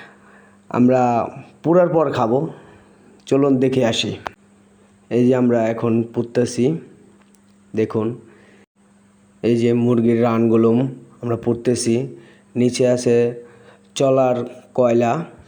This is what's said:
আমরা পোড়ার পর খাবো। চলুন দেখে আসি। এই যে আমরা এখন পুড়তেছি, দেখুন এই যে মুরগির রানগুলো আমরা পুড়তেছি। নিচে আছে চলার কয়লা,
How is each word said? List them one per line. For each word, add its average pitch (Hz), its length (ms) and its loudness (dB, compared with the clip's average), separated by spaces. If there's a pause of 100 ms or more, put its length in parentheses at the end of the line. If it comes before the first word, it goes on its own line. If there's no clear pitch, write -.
(680)
আমরা 127 320 2 (640)
পোড়ার 170 320 4
পর 160 100 2 (120)
খাবো। 123 220 0 (880)
চলুন 139 240 2 (100)
দেখে 131 180 0 (100)
আসি। 107 200 -4 (1000)
এই 120 160 2
যে 127 140 4
আমরা 120 180 2 (140)
এখন 113 200 -2 (200)
পুড়তেছি, 120 520 -2 (1080)
দেখুন 110 340 -2 (1400)
এই 120 180 2
যে 120 80 2 (140)
মুরগির 117 420 2
রানগুলো 113 440 2 (520)
আমরা 117 240 -4
পুড়তেছি। 117 500 -2 (640)
নিচে 123 240 0 (120)
আছে 120 200 0 (840)
চলার 131 380 2 (400)
কয়লা, 120 340 2 (360)